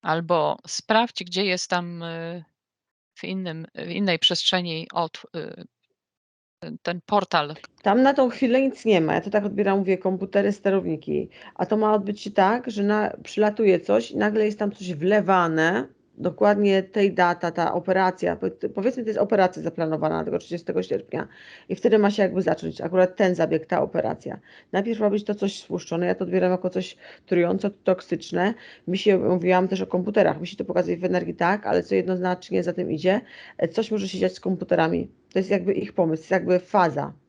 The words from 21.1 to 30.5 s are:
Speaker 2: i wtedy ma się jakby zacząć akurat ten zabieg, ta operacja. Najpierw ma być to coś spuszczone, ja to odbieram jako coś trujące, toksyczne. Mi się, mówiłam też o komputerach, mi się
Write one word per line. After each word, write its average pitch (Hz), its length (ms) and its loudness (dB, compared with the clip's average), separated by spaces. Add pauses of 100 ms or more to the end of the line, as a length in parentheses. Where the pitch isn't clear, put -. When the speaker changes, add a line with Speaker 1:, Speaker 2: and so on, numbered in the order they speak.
Speaker 2:
i 185 60 -4
wtedy 214 240 4
ma 202 120 4
się 208 120 0
jakby 185 180 0
zacząć - 400 -2
akurat 185 340 2
ten 185 200 2
zabieg, 160 300 0
ta - 160 0
operacja. - 580 -4 (320)
Najpierw 208 280 -2
ma 208 100 4
być 208 140 0
to 208 120 -4
coś 202 280 -4
spuszczone, 170 420 -4
ja 180 100 0
to - 80 -6
odbieram 180 280 2
jako 180 180 -2
coś - 280 -6 (280)
trujące, 180 460 0
toksyczne. 185 840 -2 (340)
Mi 180 100 -2
się, 190 200 4
mówiłam 180 500 2
też 190 140 -2
o 185 60 -4
komputerach, 185 540 2
mi 180 60 -8
się - 100 -14